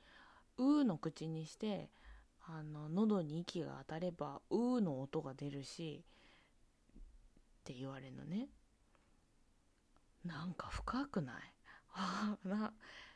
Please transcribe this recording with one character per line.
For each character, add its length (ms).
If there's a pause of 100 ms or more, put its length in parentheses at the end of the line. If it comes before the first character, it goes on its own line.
(560)
う 240
ー 40
の 120
口 320
に 180
し 100
て、 340 (560)
あ 160
の、 260
喉 340
に 180
息 220
が 140 (100)
当 80
た 60
れ 100
ば、 300 (100)
う 280
ー 20
の 200
音 200
が 140
出 160
る 140
し、 400 (920)
っ 40 (640)
て 100
言 140
わ 120
れ 100
る 60
の 80
ね。 240 (1800)
な 200
ん 100
か 140
深 380
く 140
な 180
い？ 160 (420)
<laughs> 520
な、 240 (440)